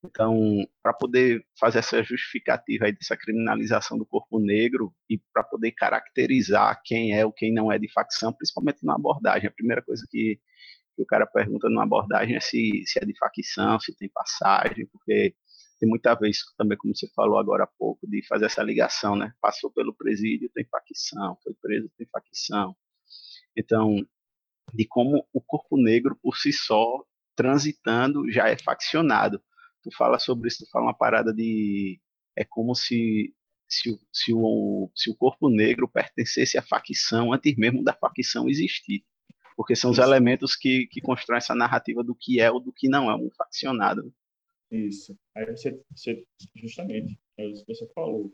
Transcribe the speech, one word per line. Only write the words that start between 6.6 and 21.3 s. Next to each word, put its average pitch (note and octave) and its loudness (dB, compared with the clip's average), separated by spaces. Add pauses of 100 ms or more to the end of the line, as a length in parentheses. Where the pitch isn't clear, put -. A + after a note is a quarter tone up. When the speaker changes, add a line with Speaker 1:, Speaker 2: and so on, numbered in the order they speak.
Speaker 1:
quem A2+ 0
é A2 4
ou G#2+ -2
quem A2+ -2
não A2 2
é G#2+ 2
de G#2+ -6
facção, - -2
principalmente - -4
numa D3 0
abordagem, A2+ 0
a - -6
primeira A#2 -2
coisa A#2+ -8
que, A2 -2 (560)
que A2+ -4
o - -2
cara G#2+ 2
pergunta A2 0
numa A2 2
abordagem G#2+ 0
é A2+ -4
se, G#2+ -2
se - -2
é - -8
de - -6
facção, A2 -2
se - -10
tem G2 -12
passagem, - 0
porque G#2 0 (460)
tem A2+ 4
muita A2+ 2
vez G#2+ 0 (180)
também, G#2 0
como G#2+ -4
você - -8
falou G#2+ 2
agora G2+ 2
há - -6
pouco, A2+ -6
de G#2 -6
fazer G#2+ 0
essa - -2
ligação, A2 0
né? G#2 -6
Passou - -2
pelo A2+ -4
presídio, A2 -4
tem A#2 -6
facção, - -8